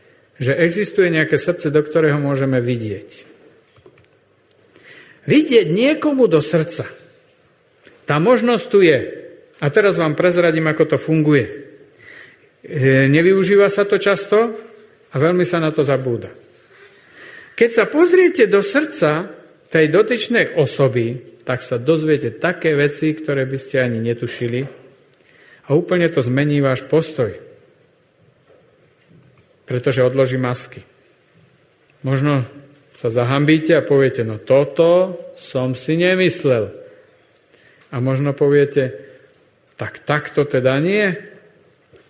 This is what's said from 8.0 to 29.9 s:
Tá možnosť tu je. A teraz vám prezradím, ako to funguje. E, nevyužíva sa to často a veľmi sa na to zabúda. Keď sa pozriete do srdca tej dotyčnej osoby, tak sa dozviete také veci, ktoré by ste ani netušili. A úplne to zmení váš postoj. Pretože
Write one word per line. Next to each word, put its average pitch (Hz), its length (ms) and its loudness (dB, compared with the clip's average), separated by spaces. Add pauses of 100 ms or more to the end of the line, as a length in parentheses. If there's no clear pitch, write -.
Tá 147 100 -2
možnosť 226 540 0
tu 202 100 6
je. 151 180 6 (600)
A 156 80 -2
teraz 185 320 2
vám 156 160 -2
prezradím, 170 560 2
ako 151 240 0
to - 20 2
funguje. 151 480 2 (1160)
E, 135 480 2
nevyužíva 190 560 4
sa 202 160 -2
to 202 160 0
často 208 560 0 (560)
a - 80 -8
veľmi 175 240 2
sa 175 160 -2
na 156 160 -2
to 151 80 2
zabúda. 127 480 -2 (1300)
Keď 233 160 4
sa 220 160 0
pozriete 339 560 4
do 202 160 2
srdca 196 640 -2 (400)
tej 156 240 2
dotyčnej 214 640 0
osoby, 123 880 -2
tak 127 160 -4
sa - 160 -6
dozviete 151 640 0
také 170 320 -2
veci, 147 400 0
ktoré 143 320 -4
by 131 160 -6
ste 131 240 -2
ani 117 160 -4
netušili. 120 640 -6 (1040)
A 143 80 0
úplne 175 320 0
to 156 160 -2
zmení 143 400 0
váš 131 240 -2
postoj. 160 480 -2 (2250)
Pretože 127 400 0